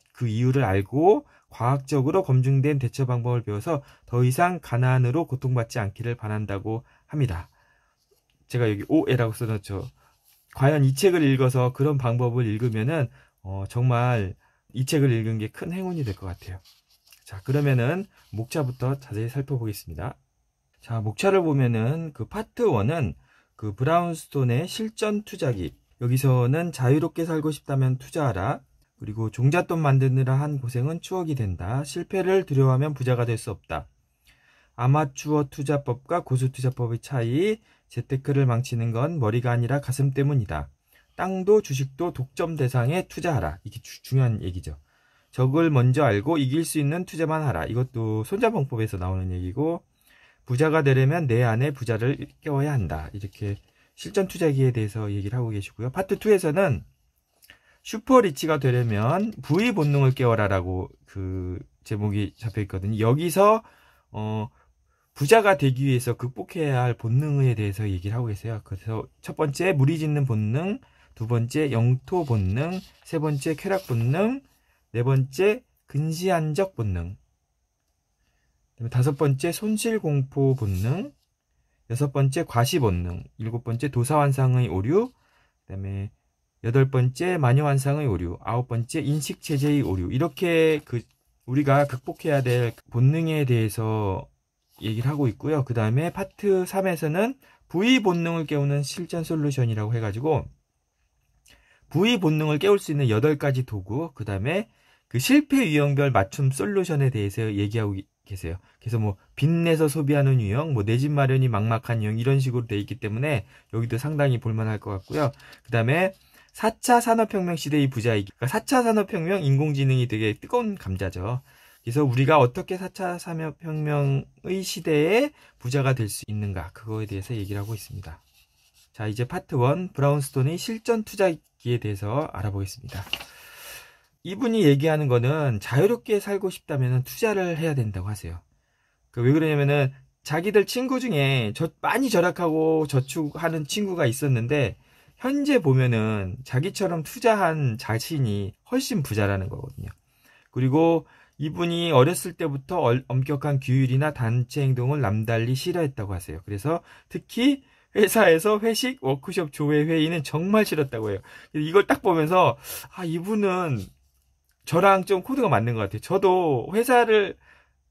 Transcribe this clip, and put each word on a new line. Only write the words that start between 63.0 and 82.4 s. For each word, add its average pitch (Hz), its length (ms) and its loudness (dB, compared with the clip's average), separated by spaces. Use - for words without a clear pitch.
어, 107 360 -6
부자가 196 420 6
되기 135 280 0
위해서 123 300 0
극복해야 131 680 -4
할 123 120 0
본능에 135 600 0
대해서 104 340 -4
얘기를 98 280 -4
하고 123 100 -4
계세요. 107 380 -8
그래서 110 420 -8
첫 - 160 -12
번째, 160 360 0
무리 151 260 2
짓는 147 280 0
본능, 123 520 -2
두 113 120 -8
번째, 120 460 -2
영토 127 520 0
본능, 127 560 0
세 165 140 -4
번째, 151 360 -2
쾌락 190 320 -4
본능, 160 560 0
네 117 100 -2
번째, 135 600 2
근시안적 156 880 -2
본능, 92 420 -4
그다음에 117 160 -8
다섯 131 260 2
번째, 147 360 0
손실 214 460 -2
공포 139 560 0
본능, 123 580 -2
여섯 135 220 -2
번째, 139 320 0